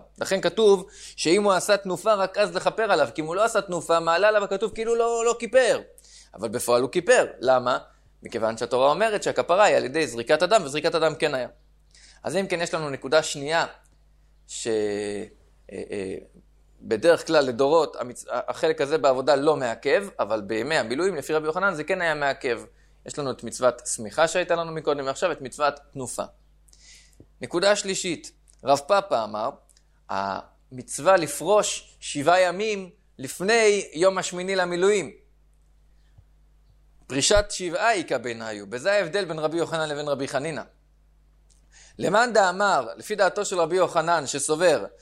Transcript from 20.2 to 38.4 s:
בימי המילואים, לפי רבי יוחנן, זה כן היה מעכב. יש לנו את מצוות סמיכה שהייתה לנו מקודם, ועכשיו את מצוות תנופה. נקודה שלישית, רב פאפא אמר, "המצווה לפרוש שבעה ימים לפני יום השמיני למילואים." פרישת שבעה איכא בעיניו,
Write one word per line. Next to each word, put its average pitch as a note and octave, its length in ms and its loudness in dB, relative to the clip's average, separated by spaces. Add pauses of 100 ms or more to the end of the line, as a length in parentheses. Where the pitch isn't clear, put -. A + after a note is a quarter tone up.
בימי A2+ 360 -2
המילואים, C#3+ 380 -2
לפי D3+ 200 -6
רבי D#3 120 -2
יוחנן, F3 280 -2
זה D3+ 100 -6
כן F#3 160 -2
היה E3 140 0
מעכב. C3+ 460 -2 (460)
יש - 120 -12
לנו C#3 120 -4
את A#2+ 140 -8
מצוות A#2+ 400 0
סמיכה C3+ 440 0
שהייתה F3 260 0
לנו E3 180 -2
מקודם, D3 340 -4
ועכשיו D#3+ 260 -2
את D3 80 -10
מצוות C#3 340 -2 (180)
תנופה. A#2+ 320 -8 (1200)
נקודה F#3+ 320 2
שלישית, F#3+ 560 -6 (320)
רב C#3 140 4
פאפא F#3 460 0
אמר, G#2+ 260 -6 (580)
"המצווה A#2+ 1080 0
לפרוש F#3 840 0
שבעה F3+ 400 2
ימים F#3+ 500 -2 (280)
לפני G#3 640 2 (100)
יום F#3 240 2
השמיני F3+ 380 -4
למילואים." F3+ 540 0 (2000)
פרישת G3+ 440 2
שבעה F#3+ 420 -2
איכא D#3 260 -2
בעיניו, A2+ 480 -10